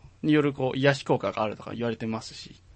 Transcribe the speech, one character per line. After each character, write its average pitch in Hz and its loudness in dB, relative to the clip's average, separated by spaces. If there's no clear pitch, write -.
に 151 4
よ 151 6
る 143 2
こ 131 -2
う、 - -4
癒 135 4
し - -8
効 131 2
果 98 -2
が 107 -2
あ 107 2
る 104 -4
と - -16
か 101 -10
言 117 -4
わ 117 0
れ 113 -4
て 113 -6
ま 110 -4
す - -16
し。 - -16